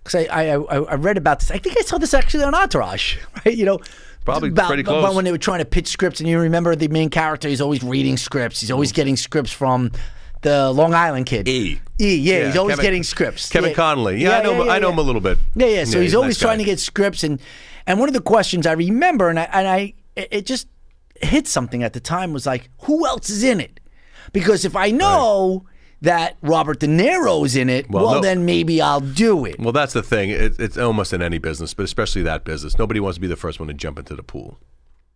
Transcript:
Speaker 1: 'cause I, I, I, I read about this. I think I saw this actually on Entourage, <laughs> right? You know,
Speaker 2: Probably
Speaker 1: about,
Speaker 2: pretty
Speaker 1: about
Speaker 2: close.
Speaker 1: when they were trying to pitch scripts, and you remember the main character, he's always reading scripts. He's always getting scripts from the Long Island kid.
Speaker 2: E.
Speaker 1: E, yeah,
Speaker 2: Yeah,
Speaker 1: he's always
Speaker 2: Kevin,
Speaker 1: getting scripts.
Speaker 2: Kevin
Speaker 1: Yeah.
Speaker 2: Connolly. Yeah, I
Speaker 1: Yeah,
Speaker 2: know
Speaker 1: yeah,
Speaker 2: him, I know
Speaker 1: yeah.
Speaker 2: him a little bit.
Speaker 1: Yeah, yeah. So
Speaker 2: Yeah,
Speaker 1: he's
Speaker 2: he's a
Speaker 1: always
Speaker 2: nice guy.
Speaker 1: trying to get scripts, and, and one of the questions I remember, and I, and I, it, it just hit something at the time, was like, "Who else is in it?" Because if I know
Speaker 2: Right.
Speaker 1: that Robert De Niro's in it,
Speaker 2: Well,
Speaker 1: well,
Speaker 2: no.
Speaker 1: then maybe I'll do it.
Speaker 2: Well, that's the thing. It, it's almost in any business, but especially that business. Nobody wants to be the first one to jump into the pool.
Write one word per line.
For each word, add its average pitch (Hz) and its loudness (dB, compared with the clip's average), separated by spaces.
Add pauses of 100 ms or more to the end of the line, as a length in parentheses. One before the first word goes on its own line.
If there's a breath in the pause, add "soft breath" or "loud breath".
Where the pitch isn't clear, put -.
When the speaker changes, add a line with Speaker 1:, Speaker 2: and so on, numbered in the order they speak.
Speaker 1:
'cause - -10
I, 165 2
I, 160 0
I, 147 -4
I 156 -4
read 170 0
about 151 0
this. - 0
I 196 -4
think - -2
I 453 2
saw 349 -2
this 294 -2
actually 285 4
on 277 0
Entourage, 123 -2 (160)
<laughs> - -16
right? 226 4
You 220 0
know, 196 2 (440 loud breath)
Speaker 2:
Probably 151 -2
Speaker 1:
about, 180 2
Speaker 2:
pretty 143 0
Speaker 1:
about 151 0
Speaker 2:
close. 190 2
Speaker 1:
when 190 0
they 180 0
were 170 -2
trying 185 -2
to 151 -2
pitch - 0
scripts, - -2
and 160 -2
you 165 2
remember 170 2
the 156 -2
main 160 0
character, 156 -2
he's 139 -2
always 143 -2
reading 131 -2
scripts. 123 -4
He's 110 -6
always 139 0
getting 135 0
scripts 139 -4
from 127 0 (520 loud breath)
the 139 2
Long 156 4
Island 160 2
kid. 107 -2
Speaker 2:
E. 120 -2 (180)
Speaker 1:
E, 202 4
yeah, 170 2
Speaker 2:
Yeah, 147 0
Speaker 1:
he's 135 -2
always 196 0
Speaker 2:
Kevin, - -2
Speaker 1:
getting 190 2
scripts. - -4
Speaker 2:
Kevin 165 2
Speaker 1:
Yeah. 151 -4
Speaker 2:
Connolly. 127 2
Yeah, 170 4
I - 4
Speaker 1:
Yeah, 220 4
Speaker 2:
know 208 2
Speaker 1:
yeah, - 2
Speaker 2:
him, - 2
I 185 4
know 190 2
Speaker 1:
yeah. 185 0
Speaker 2:
him 165 0
a 156 2
little 120 2
bit. 95 4 (160)
Speaker 1:
Yeah, 247 4
yeah. 202 2
So 113 0
Speaker 2:
Yeah, 180 4
Speaker 1:
he's 175 2
Speaker 2:
he's 170 2
a - 6
Speaker 1:
always 254 2
Speaker 2:
nice - -4
guy. 233 2
Speaker 1:
trying 220 2
to 214 -2
get 196 0
scripts, - -2
and, 147 -2 (460 loud breath)
and 185 2
one 277 2
of - -4
the 247 2
questions 185 2
I 160 2
remember, 196 2
and 165 0
I, 170 -2
and 190 0
I, 196 -2 (200)
it, 196 -10
it 202 -4
just 254 -6 (540)
hit 269 2
something 123 -4
at 113 -4
the 120 -8
time, 170 -4
was 131 -8
like, 127 -4 (140)
"Who 311 0
else - -4
is 208 -4
in 240 2
it?" - -14 (540 loud breath)
Because 196 2
if 165 -2
I 196 2
know 220 2
Speaker 2:
Right. - -20 (280 soft breath)
Speaker 1:
that 165 2
Robert 151 2
De 151 -2
Niro's 170 2
in 127 2
it, 127 -2
Speaker 2:
Well, 98 2
Speaker 1:
well, - 4
Speaker 2:
no. - 2
Speaker 1:
then 185 0
maybe 170 2
I'll 147 2
do 147 2
it. 90 -10
Speaker 2:
Well, 113 -2
that's 139 0
the 117 0
thing. 101 -2
It, 117 2
it's 110 -6
almost 110 0
in 92 -2
any 85 -2
business, 78 -8
but - -6
especially 98 -2
that 80 -4
business. 78 -2
Nobody 107 0
wants 95 -4
to 85 -10
be 95 -4
the 87 -4
first 80 -10
one 80 -10
to 76 -10
jump 71 -10
into 65 -14
the 69 -14
pool. - -16 (560)